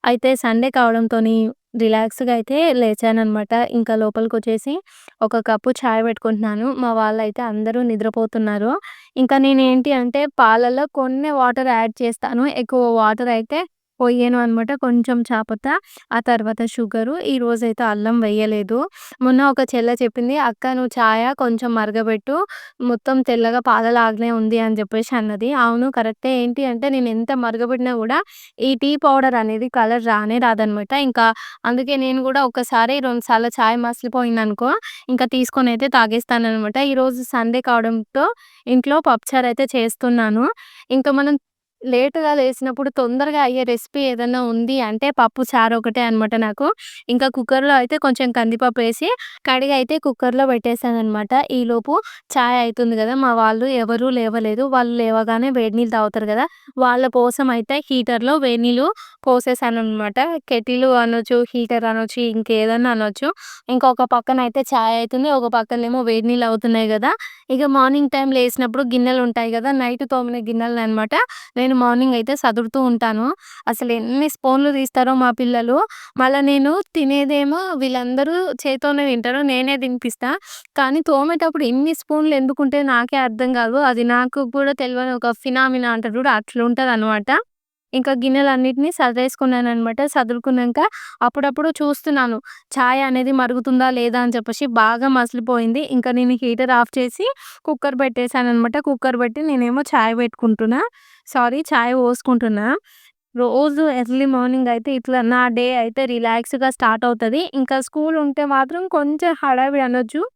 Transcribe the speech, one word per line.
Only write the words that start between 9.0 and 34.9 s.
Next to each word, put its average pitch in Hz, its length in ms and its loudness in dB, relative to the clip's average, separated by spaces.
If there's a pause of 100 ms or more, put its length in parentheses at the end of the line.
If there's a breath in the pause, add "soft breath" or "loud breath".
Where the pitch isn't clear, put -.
ఇంకా 262 220 2
నేనేంటి 262 560 4
అంటే 254 300 0 (120)
పాలల్లో 247 580 4
కొన్ని 269 380 -2
వాటర్ 262 400 2
యాడ్ 226 260 0
చేస్తాను. 240 480 -2 (100)
ఎక్కువ 247 280 0 (100)
వాటర్ 226 380 2
అయితే 233 300 -2 (380)
పొయ్యను 247 400 2
అన్నమాట. 226 360 0
కొంచెం 240 480 0
చాపత, 220 440 -4 (440 loud breath)
ఆ 233 80 0
తర్వాత 220 460 0
షుగరు. 226 560 -4
ఈ 277 160 -2
రోజైతే 233 460 -2
అల్లం 220 380 0
వెయ్యలేదు. 214 580 0 (420 loud breath)
మొన్న 254 260 4
ఒక 269 160 2
చెల్ల 240 300 0
చెప్పింది, 240 440 -2
"అక్క 262 360 -2
నువ్వు 254 180 -2
చాయ 226 320 2 (100)
కొంచెం 240 400 -2
మరగబెట్టు, 220 600 -2 (460 loud breath)
మొత్తం 247 400 0
తెల్లగా 240 400 0
పాలలాగానే 226 680 2
ఉంది" 226 280 0
అని 220 180 0
చెప్పేసి 220 380 -4
అన్నది. 214 400 -2
అవును 240 360 2
కరెక్టే. 233 440 -2
ఏంటి 240 300 -2
అంటే 247 240 -2
నేను 254 200 0
ఎంత 226 260 -2
మరగబెట్టినా 240 600 -2
కూడా 233 240 -2 (400 loud breath)
ఈ 262 160 2
టీ 277 220 0
పౌడర్ 269 400 2
అనేది 220 320 -2
కలర్ 233 360 0
రానే 220 340 0
రాదన్నమాట. 214 640 0
ఇంకా 240 260 2 (360 loud breath)
అందుకే 254 340 -2
నేను 262 260 -2
కూడా 262 220 0
ఒకసారి 240 540 0
రెండు 247 260 -2
సార్లు 233 260 2
చాయ్ 233 300 2
మసిలిపోయిందనుకో, 240 880 -2 (380 loud breath)